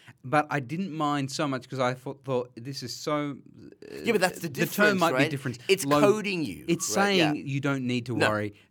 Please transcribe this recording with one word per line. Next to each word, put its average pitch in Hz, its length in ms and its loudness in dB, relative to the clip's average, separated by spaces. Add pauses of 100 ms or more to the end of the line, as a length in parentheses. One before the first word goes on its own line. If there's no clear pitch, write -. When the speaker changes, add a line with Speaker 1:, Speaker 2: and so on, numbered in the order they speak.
(260)
Speaker 1:
But 147 240 2
I 143 100 -2
didn't 151 320 -6
mind 147 400 -2
so 151 160 -4
much 131 220 -6
'cause 131 100 -8
I 127 140 2
thought, 131 320 -12
thought, 127 300 -2
"This 135 280 -12
is 120 100 -10
so," 147 440 -4
uh, - 680 -18
Speaker 2:
Yeah, 233 100 2
but 202 80 4
that's 180 180 0
the 165 100 -6
Speaker 1:
the 143 160 0
term - 0 -
Speaker 2:
difference, 202 340 4
Speaker 1:
might 165 140 4
Speaker 2:
right? 131 120 4
Speaker 1:
be 160 40 0
different. 135 300 -6 (100)
Speaker 2:
It's 185 160 2
Speaker 1:
Low, 147 160 6
Speaker 2:
coding 202 420 4
you, 85 240 -8
Speaker 1:
it's - 220 0
Speaker 2:
right? 214 60 -2
Speaker 1:
saying 190 420 4
Speaker 2:
Yeah. 87 80 -8
Speaker 1:
you 139 160 -4
don't 139 260 -2
need 123 200 0
to 123 100 -2
Speaker 2:
No. 147 120 4
Speaker 1:
worry. 104 240 -2 (180)